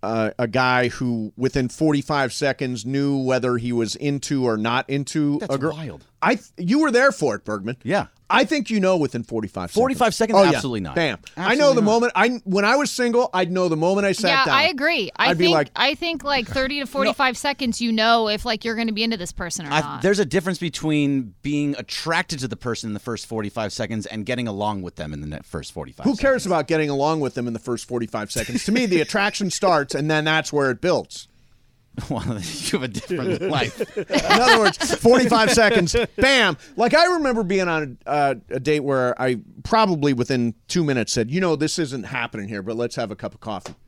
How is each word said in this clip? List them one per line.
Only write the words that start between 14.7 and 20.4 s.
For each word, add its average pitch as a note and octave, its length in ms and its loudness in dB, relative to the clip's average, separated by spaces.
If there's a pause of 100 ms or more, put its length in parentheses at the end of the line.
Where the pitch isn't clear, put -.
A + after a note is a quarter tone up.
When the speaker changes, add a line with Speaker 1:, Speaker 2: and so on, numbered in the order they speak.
Speaker 3:
I A#3+ 160 2
Speaker 1:
I'd G#3+ 80 2
be F3 60 4
Speaker 3:
think, E3 100 6
Speaker 1:
like, D3 200 2
Speaker 3:
I C4+ 200 2
think, E4 280 -6
like, C#4 240 0
thirty C4 280 -2
to C#4+ 40 -2
Speaker 2:
<laughs> - 20 -2
No. C4+ 40 -4
Speaker 3:
forty-five C4+ 520 0
seconds, C#4 440 -4
you A#3 100 0
know A3 380 4
if, G#3+ 160 -4
like, A3 180 -4
you're A3+ 120 -4
gonna A3+ 160 -2
be G#3+ 120 -2
into A3+ 140 -2
this F3 140 -8
person E3+ 340 -8
or C#3+ 60 -6
Speaker 2:
I, D3+ 80 4
Speaker 3:
not. C#3+ 240 -4
Speaker 2:
there's G3 160 4
a G3 60 4
difference E3+ 340 -2